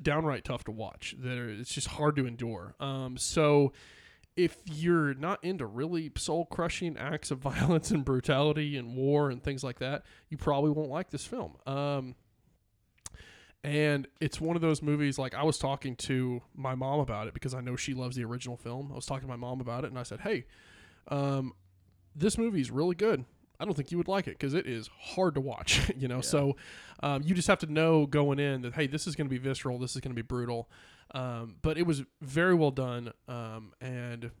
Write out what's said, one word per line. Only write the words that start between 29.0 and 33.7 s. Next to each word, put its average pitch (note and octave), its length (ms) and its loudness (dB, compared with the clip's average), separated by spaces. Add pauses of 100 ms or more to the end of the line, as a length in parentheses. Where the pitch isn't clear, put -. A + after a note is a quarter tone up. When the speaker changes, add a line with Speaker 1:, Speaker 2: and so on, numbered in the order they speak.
Speaker 1:
is D#3 100 -6
gonna C#3+ 140 -2
be B2+ 80 0
visceral, B2+ 400 -2
this B2 160 -4
is B2+ 80 -6
gonna C3 120 -6
be A#2 80 -4
brutal. A#2+ 460 -4 (440)
Um, A#2+ 500 -6
but D#3 160 2
it E3+ 80 4
was C#3+ 160 2 (180)
very D#3+ 340 4
well D#3 160 6
done, B2 420 -4 (160)
um, A2+ 520 -10